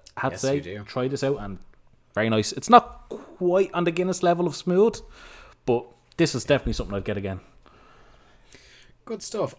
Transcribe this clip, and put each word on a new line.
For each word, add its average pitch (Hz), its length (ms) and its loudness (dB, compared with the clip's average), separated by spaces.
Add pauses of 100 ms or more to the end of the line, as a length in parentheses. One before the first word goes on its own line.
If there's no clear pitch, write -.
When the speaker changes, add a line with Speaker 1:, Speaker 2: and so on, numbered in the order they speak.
(180)
Speaker 1:
I - 40 -6
had 135 120 -2
Speaker 2:
Yes, - 80 -10
Speaker 1:
to 135 60 0
say, 139 80 0
Speaker 2:
you 143 60 -2
do. 104 240 -10
Speaker 1:
try 127 240 -4
this 139 140 -4
out, 139 160 0
and 98 200 -10 (540)
very 110 160 2
nice. 110 240 2
It's - 160 -6
not - 400 6
quite - 640 0
on 175 100 0
the 170 80 2
Guinness 180 320 -2
level 175 240 2
of 147 80 -6
smooth, 196 420 2 (680)
but 117 200 0 (320)
this 165 180 2
is 117 100 -4
definitely 123 280 2
something 101 220 -6
I'd 98 80 -4
get 104 140 -4
again. 95 240 -6 (1600)
Speaker 2:
Good 226 160 -10
stuff. 185 380 -4